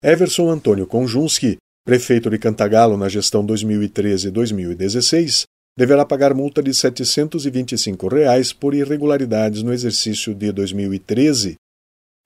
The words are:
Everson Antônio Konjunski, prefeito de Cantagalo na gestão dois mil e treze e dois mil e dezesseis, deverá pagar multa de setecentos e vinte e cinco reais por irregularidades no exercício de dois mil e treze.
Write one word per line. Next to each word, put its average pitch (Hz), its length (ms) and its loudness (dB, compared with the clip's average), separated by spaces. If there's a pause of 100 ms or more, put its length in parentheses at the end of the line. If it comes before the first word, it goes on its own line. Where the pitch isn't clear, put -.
Everson 170 480 4
Antônio 104 360 0
Konjunski, 123 680 0 (280)
prefeito 120 460 2
de 107 80 -2
Cantagalo 110 580 2
na 98 120 -2
gestão 104 360 -2
dois 104 180 -2
mil 107 200 0
e 101 60 -2
treze 98 400 -2
e - 20 -4
dois 110 220 -2
mil 90 200 -4
e - 20 -4
dezesseis, 123 720 0 (320)
deverá 139 280 4
pagar 139 300 2
multa 139 280 -2
de 135 100 -2
setecentos 147 760 -2
e 139 40 -2
vinte 123 220 -4
e 113 60 -4
cinco 95 300 -4
reais 127 440 2
por 143 220 -2
irregularidades 139 880 0
no 120 100 -2
exercício 113 640 -4
de 104 180 -4
dois 95 200 -4
mil 101 220 -4
e 95 40 -6
treze. 110 580 0 (680)